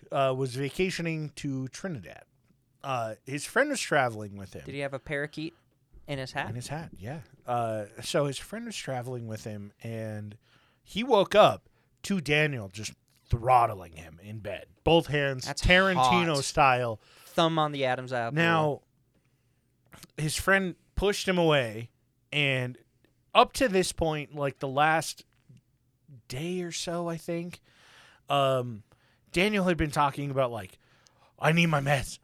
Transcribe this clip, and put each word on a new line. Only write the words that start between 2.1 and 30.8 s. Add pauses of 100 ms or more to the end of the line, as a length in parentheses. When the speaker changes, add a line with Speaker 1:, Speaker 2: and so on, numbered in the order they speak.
Speaker 1:
Uh, (100)
his
friend
was
traveling
with
him.
Speaker 2:
Did
he
have
a
parakeet (540)
in
his
hat?
Speaker 1:
In
his
hat,
yeah. (280)
Uh, (180)
so
his
friend
was
traveling
with
him, (100)
and (460)
he
woke
up (360)
to
Daniel
just (340)
throttling
him
in
bed. (180)
Both
hands,
Speaker 2:
That's
Speaker 1:
Tarantino
Speaker 2:
hot.
Speaker 1:
style. (260)
Speaker 2:
Thumb
on
the
Adam's
apple.
Speaker 1:
Now, (1400)
his
friend (200)
pushed
him
away, (420)
and (560)
up
to
this
point,
like,
the
last (1000)
day
or
so,
I
think, (680)
um, (480)
Daniel
had
been
talking
about,
like, (600)